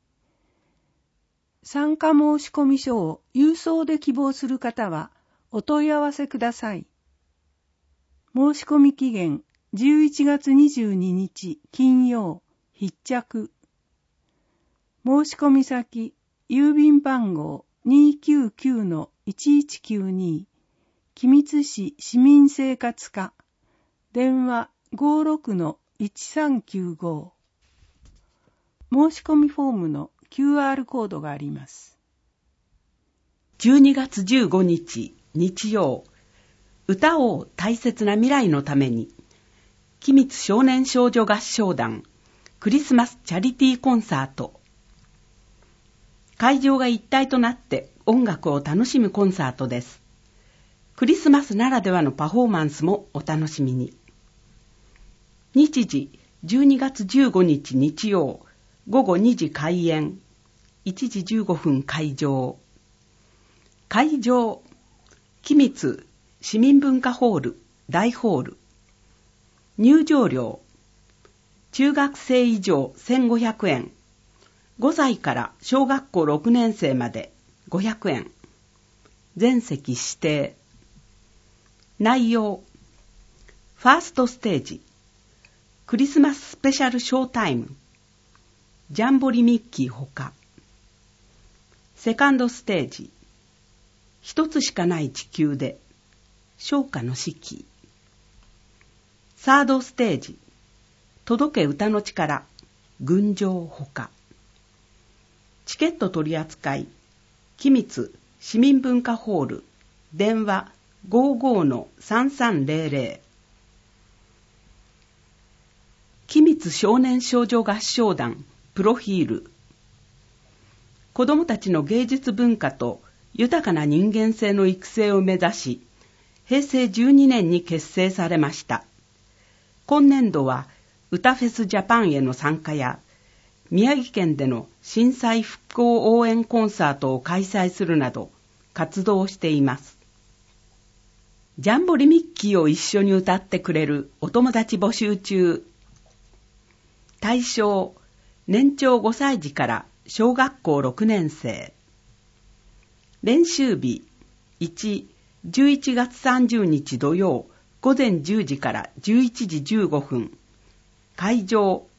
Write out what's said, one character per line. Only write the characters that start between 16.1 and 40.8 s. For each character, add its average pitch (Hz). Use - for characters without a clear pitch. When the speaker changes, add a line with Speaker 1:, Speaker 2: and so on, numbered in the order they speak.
Speaker 1:
郵 285
便 294
番 247
号 151
二 294
九 285
九 247
の 165
一 285
一 285
九 196
二、 185
君 269
津 294
市 196
市 -
民 285
生 262
活 -
課、 185
電 254
話 240
五 294
六 302
の 160
一 -
三 294
九 180
五。 160
申 294
し 311
込 311
み 294
フ 285
ォ -
ー -
ム 175
の 147
キ -
ュ 285
ー 277
ア -
ー 269
ル 269
コ 233
ー -
ド 170
が 151
あ 143
り 143
ま 139
す。 -
Speaker 2:
十 269
二 277
月 262
十 226
五 185
日、 165
日 185
曜、 165
歌 302
お 165
う -
大 214
切 233
な 208
未 220
来 269
の 143
た 143
め 135
に、 113
君 269
津 -
少 214
年 262